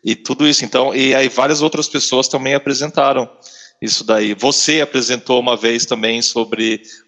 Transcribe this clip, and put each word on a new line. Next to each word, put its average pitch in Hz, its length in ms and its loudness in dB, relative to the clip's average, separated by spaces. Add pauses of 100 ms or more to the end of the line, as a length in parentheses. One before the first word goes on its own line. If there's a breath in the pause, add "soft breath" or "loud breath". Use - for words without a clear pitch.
e, 110 80 0
e 110 40 -4
tudo 139 320 0
isso. 143 160 2
Então, 127 300 0
e 131 200 2
aí 135 140 2
várias 143 320 0
outras 151 260 0
pessoas 131 420 0
também 135 260 -2
apresentaram 139 720 0 (520 loud breath)
isso 110 220 -4
daí. 107 320 0
Você 143 460 0
apresentou 127 580 0
uma 120 180 2
vez 117 300 0
também 113 340 -2
sobre 110 640 -2 (260 loud breath)